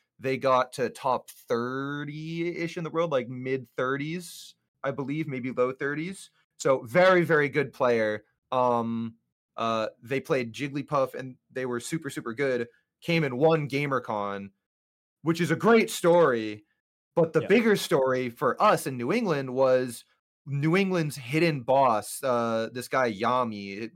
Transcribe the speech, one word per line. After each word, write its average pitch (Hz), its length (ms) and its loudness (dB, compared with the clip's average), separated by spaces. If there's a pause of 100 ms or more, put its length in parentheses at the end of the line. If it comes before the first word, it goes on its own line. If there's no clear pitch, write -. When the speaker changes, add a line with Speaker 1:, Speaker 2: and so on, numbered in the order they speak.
(200)
Speaker 1:
they 131 180 -4
got 127 360 2
to 113 160 -2
top 123 400 -4
thirty-ish 147 1500 -6
in 170 60 -8
the 156 60 -8
world, 165 220 -2
like, 127 180 -2
mid 127 380 -6 (100)
thirties, 147 760 -6 (280)
I 139 80 -2
believe, 143 360 -6
maybe 131 240 -6
low 127 200 0
thirties. 151 600 -8 (260)
So 135 260 0
very, 180 400 4
very 147 260 2
good 139 240 -2
player. 110 520 0 (260)
Um, 117 640 0 (400)
uh, 113 340 -2 (120)
they 135 200 -4
played 127 320 -2
Jigglypuff, 139 640 -4
and 127 220 -12 (140)
they 131 140 -6
were 120 140 -4
super, 160 300 -8
super 120 240 -8
good. 123 340 -2 (340)
Came 165 220 0
and 123 140 -2
won 156 320 2
GamerCon, 107 840 -4 (680)
which 165 200 -2
is 160 100 0
a 165 40 2
great 214 340 4
story. 123 760 2 (500)
But 170 180 2
the 151 80 4
Speaker 2:
Yeah. 110 60 -6
Speaker 1:
bigger 220 280 6
story 131 540 2
for 117 320 0
us 196 260 4
in 131 100 -6
New 120 160 -2
England 151 400 0
was 127 520 2 (400)
New 147 320 0
England's 180 400 0
hidden 147 440 0
boss, 123 600 2
uh, 117 500 0
this 123 140 -10
guy 127 260 0
Yami. 110 840 -2